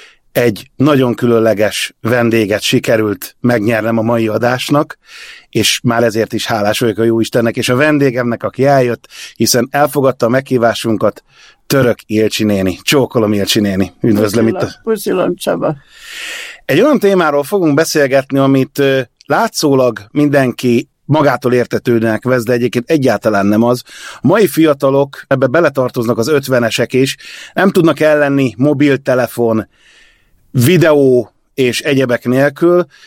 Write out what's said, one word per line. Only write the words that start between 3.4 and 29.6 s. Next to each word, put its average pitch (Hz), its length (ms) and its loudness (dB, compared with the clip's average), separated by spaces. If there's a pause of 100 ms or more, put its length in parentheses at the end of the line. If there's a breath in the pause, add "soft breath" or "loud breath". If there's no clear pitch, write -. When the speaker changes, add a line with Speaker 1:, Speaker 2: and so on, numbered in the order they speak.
Speaker 1:
a 113 40 0
mai 113 260 0
adásnak, 127 720 -2 (520 loud breath)
és - 340 -2
már 117 200 0
ezért 110 300 -2
is 107 120 -6
hálás 107 340 -2
vagyok 110 180 -2
a 113 60 -2
jó 113 160 0
Istennek 117 380 -2
és 123 120 -2
a 127 60 0
vendégemnek, 127 680 0
aki 123 220 -2
eljött, 131 420 0 (280 loud breath)
hiszen 117 360 0
elfogadta 139 540 0
a 113 40 2
meghívásunkat, 113 960 -2 (420 soft breath)
Török 127 400 0
Ilcsi 107 380 -2
néni. 95 380 -2
Csókolom, 117 520 0
Ilcsi 101 260 -2
néni. 98 420 -2
Üdvözlöm 107 460 2
itt 185 60 0
a 180 40 -8
Speaker 2:
Puszilom, - 260 -8
puszilom, 185 520 -2
Csaba. 170 400 -4 (920 loud breath)
Speaker 1:
Egy 139 160 2
olyan 285 180 2
témáról 165 440 2
fogunk 165 300 0
beszélgetni, 139 640 0
amit, 135 420 2
ö, 135 200 2 (260)
látszólag 139 760 0 (120)
mindenki 135 760 0 (180)
magától 135 460 0
értetődőnek 113 680 0
vesz, 123 200 0
de 120 100 -2
egyébként 120 360 -2
egyáltalán 110 560 0
nem 104 180 2
az. 123 200 0 (300 loud breath)
A - 140 -4
mai 196 200 4
fiatalok, 139 800 0
ebbe 135 200 0
beletartoznak 127 680 0
az 113 100 -2
ötvenesek 127 640 0
is, 131 220 0 (380 loud breath)
nem 185 180 2
tudnak 165 280 2
ellenni 143 580 2
mobiltelefon, 127 1120 0 (840 soft breath)